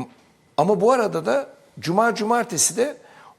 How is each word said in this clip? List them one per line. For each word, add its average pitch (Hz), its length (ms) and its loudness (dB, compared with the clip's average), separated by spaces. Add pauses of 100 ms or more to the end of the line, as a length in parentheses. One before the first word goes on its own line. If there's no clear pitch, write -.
(560)
ama 175 240 2
bu 226 120 4
arada 185 340 0
da 277 220 -2 (320)
cuma, 214 340 0
cumartesi 220 640 -2
de 269 200 -2 (420)